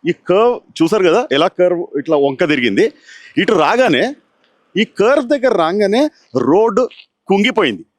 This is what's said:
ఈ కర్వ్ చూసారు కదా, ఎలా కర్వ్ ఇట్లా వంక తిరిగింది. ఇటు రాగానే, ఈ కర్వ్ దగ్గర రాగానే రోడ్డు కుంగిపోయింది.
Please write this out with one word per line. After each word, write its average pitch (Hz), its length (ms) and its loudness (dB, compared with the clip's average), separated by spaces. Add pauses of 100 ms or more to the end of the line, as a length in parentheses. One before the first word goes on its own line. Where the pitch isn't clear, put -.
ఈ 170 40 -2
కర్వ్ 214 720 -2
చూసారు 196 200 0
కదా, 196 280 2
ఎలా 156 160 0
కర్వ్ 180 520 -2
ఇట్లా 151 180 -2
వంక 139 220 0
తిరిగింది. 143 540 0 (440)
ఇటు - 160 0
రాగానే, 190 640 0 (600)
ఈ 208 60 0
కర్వ్ 247 460 0
దగ్గర 247 280 0
రాగానే 202 520 0 (260)
రోడ్డు 202 540 0 (380)
కుంగిపోయింది. 196 580 -2 (140)